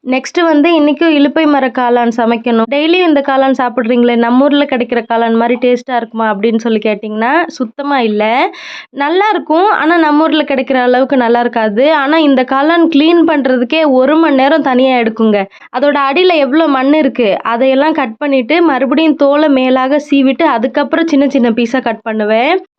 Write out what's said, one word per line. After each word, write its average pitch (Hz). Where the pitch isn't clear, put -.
நெக்ஸ்ட் 262
வந்து 302
இன்னைக்கும் 302
இலுப்பை 294
மர 277
காளான் 240
சமைக்கணும். 226
"டெய்லியும் 330
இந்த 285
காளான் 269
சாப்பிடுறீங்களே, 240
நம்ம 247
ஊர்ல 285
கிடைக்கிற 247
காளான் 226
மாதிரி 233
டேஸ்டா 247
இருக்குமா?" 226
அப்படின்னு 220
சொல்லி 220
கேட்டிங்கன்னா, 214
சுத்தமா 277
இல்ல. 208
நல்லா 359
இருக்கும், 339
ஆனா 330
நம்ம 302
ஊர்ல 302
கிடைக்கிற 262
அளவுக்கு 254
நல்லா 240
இருக்காது. 226
ஆனா 294
இந்த 269
காளான் 330
கிளீன் 320
பண்றதுக்கே 269
ஒரு 277
மணி 277
நேரம் 285
தனியா 254
எடுக்குங்க. 220
அதோட 285
அடியில 349
எவ்வளவு 294
மண் 269
இருக்கு, 240
அதையெல்லாம் 269
கட் 220
பண்ணிட்டு, 277
மறுபடியும் 285
தோலை 294
மேலாக 254
சீவிட்டு, 277
அதுக்கப்புறம் 294
சின்ன 277
சின்ன 240
பீஸா 240
கட் 220
பண்ணுவேன். 220